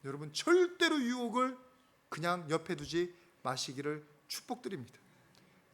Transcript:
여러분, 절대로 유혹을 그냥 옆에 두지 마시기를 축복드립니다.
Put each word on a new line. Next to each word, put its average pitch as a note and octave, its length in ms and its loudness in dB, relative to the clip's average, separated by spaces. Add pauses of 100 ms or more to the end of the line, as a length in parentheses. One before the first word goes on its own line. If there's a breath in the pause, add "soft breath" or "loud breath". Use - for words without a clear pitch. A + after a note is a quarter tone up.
여러분, D3 280 -10
절대로 E4+ 680 4
유혹을 B3 580 0 (500)
그냥 F3 420 -2
옆에 D#3+ 260 -2
두지 D#3+ 360 -2 (300 soft breath)
마시기를 C#3 640 -6 (220)
축복드립니다. - 720 -10 (760 soft breath)